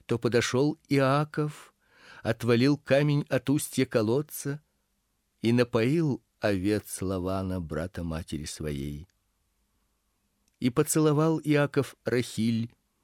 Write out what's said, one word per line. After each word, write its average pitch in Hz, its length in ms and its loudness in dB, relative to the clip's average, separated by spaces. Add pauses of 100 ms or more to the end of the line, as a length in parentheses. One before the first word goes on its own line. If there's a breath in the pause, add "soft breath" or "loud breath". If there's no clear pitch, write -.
то 117 120 -2
подошел 123 720 0
Иаков, 147 840 0 (500 loud breath)
отвалил 120 540 2
камень 147 520 2
от 131 200 -2
устья 139 360 0
колодца 139 760 -2 (800)
и 113 100 2
напоил 123 720 2 (160)
овец 104 600 -2
Лавана, 92 580 -4
брата 80 440 -8
матери 80 420 -6
своей. 73 640 -8 (1500)
И 127 100 0
поцеловал 156 720 2
Иаков 143 640 0
Рахиль, 117 720 -2 (280)